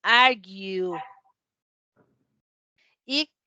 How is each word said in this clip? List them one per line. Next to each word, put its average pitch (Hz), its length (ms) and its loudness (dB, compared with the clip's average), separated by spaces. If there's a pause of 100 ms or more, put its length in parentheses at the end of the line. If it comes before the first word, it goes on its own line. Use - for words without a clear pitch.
argue. 190 880 0 (2250)
Y 285 260 -6 (160)